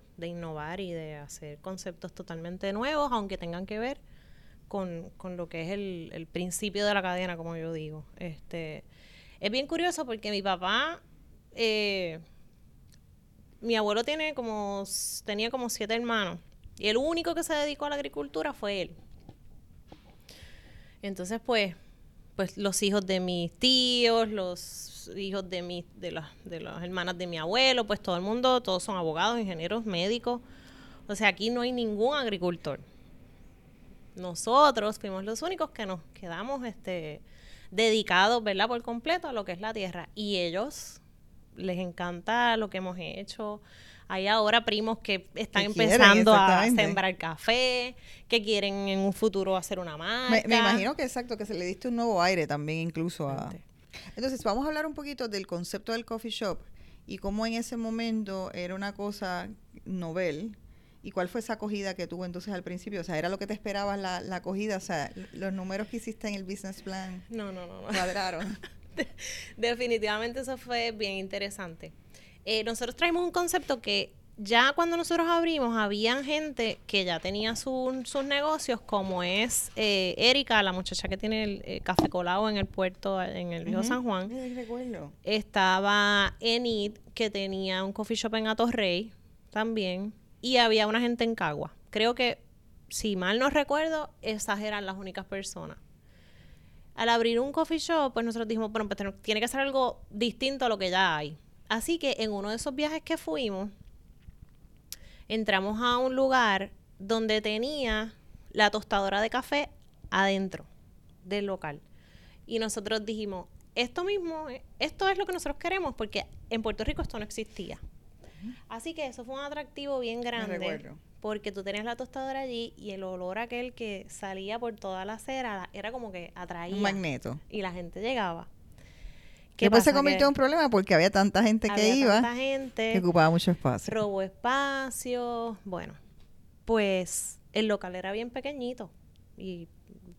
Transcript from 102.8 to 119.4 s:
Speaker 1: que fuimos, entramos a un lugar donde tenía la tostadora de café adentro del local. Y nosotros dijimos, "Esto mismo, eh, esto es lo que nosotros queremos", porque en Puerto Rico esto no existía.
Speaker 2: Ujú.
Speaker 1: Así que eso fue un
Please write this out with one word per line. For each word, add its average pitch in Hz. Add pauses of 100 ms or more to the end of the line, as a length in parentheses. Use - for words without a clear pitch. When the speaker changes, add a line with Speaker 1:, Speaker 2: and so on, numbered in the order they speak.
Speaker 1:
que 330
fuimos, 214 (1600)
entramos 208
a 247
un 262
lugar 240 (280)
donde 220
tenía 220 (380)
la 208
tostadora 202
de 220
café 277 (420)
adentro 196 (580)
del 202
local. 160 (680)
Y 226
nosotros 220
dijimos, 202 (280)
"Esto 247
mismo, 330
eh, 254 (160)
esto 320
es 381
lo 392
que 370
nosotros 294
queremos", 339
porque 208 (240)
en 226
Puerto 220
Rico 302
esto -
no 208
existía. - (640)
Speaker 2:
Ujú. 233 (160)
Speaker 1:
Así 233
que 311
eso 247
fue 262
un 269